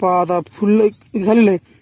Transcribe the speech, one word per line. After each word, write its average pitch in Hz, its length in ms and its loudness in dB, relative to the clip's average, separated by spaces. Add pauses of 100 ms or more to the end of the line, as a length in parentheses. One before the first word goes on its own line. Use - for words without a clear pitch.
पा-, 180 200 0
आता 175 200 -4
फुल 208 480 0 (360)
झालेलं 214 260 2
आहे, 185 80 -2 (240)